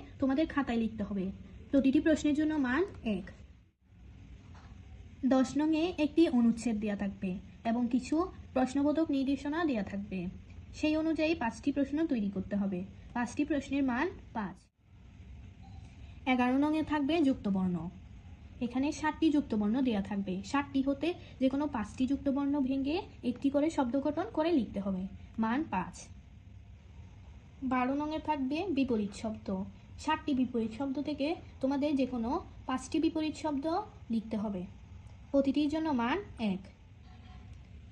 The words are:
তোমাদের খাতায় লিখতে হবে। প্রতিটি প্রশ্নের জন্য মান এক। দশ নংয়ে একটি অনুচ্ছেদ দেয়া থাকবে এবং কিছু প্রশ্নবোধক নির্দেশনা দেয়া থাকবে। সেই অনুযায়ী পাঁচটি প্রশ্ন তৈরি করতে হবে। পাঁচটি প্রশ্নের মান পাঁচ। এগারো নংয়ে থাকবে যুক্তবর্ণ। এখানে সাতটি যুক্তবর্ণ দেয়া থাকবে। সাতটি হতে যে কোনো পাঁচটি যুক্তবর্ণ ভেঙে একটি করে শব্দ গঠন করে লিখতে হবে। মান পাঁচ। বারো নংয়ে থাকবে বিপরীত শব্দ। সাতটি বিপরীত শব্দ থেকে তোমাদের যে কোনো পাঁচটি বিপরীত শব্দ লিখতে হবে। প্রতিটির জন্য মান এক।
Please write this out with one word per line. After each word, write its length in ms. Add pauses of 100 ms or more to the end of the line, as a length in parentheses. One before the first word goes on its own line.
(200)
তোমাদের 320
খাতায় 320
লিখতে 240
হবে। 180 (440)
প্রতিটি 360
প্রশ্নের 340
জন্য 120 (140)
মান 160 (360)
এক। 80 (2000)
দশ 140 (120)
নংয়ে 240 (200)
একটি 180 (160)
অনুচ্ছেদ 440
দেয়া 200
থাকবে 280 (400)
এবং 120 (120)
কিছু 220 (380)
প্রশ্নবোধক 520 (100)
নির্দেশনা 420 (120)
দেয়া 200
থাকবে। 280 (600)
সেই 240
অনুযায়ী 300 (100)
পাঁচটি 340
প্রশ্ন 300
তৈরি 280
করতে 220
হবে। 240 (340)
পাঁচটি 360
প্রশ্নের 400
মান 160 (300)
পাঁচ। 200 (1800)
এগারো 320
নংয়ে 280
থাকবে 220 (140)
যুক্তবর্ণ। 480 (880)
এখানে 240 (120)
সাতটি 260 (100)
যুক্তবর্ণ 400 (120)
দেয়া 220
থাকবে। 240 (160)
সাতটি 380
হতে 200 (320)
যে 120
কোনো 120 (100)
পাঁচটি 320
যুক্তবর্ণ 480 (140)
ভেঙে 280 (340)
একটি 240
করে 220
শব্দ 180 (120)
গঠন 200 (100)
করে 220
লিখতে 220
হবে। 220 (360)
মান 220 (120)
পাঁচ। 220 (1800)
বারো 280
নংয়ে 280
থাকবে 300 (180)
বিপরীত 360 (100)
শব্দ। 260 (560)
সাতটি 360
বিপরীত 380
শব্দ 180 (120)
থেকে 180 (360)
তোমাদের 280 (100)
যে 120
কোনো 180 (380)
পাঁচটি 360
বিপরীত 300 (100)
শব্দ 220 (480)
লিখতে 300
হবে। 200 (680)
প্রতিটির 420
জন্য 140 (120)
মান 180 (340)
এক। 100 (1300)